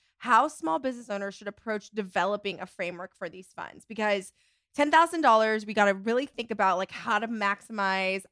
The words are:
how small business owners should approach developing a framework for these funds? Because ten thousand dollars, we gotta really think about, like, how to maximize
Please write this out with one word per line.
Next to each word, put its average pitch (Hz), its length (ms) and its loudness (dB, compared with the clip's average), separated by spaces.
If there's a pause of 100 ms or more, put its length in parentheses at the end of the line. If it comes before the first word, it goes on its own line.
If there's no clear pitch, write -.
(180)
how 247 300 4
small 320 320 -4
business 247 280 -8
owners 202 280 -6
should 208 100 -14
approach 208 440 -8
developing 202 680 -2
a 185 80 -12
framework 175 480 -10
for 180 140 -10
these 185 260 -18
funds? - 340 -14
Because 202 440 -2 (420)
ten 294 160 2
thousand 330 300 4
dollars, 220 440 4
we 208 100 -8
gotta 202 200 4
really 226 320 -2
think 233 240 -10
about, 196 260 2
like, 190 140 -4
how 214 300 -2
to 220 80 -6
maximize 196 1040 -2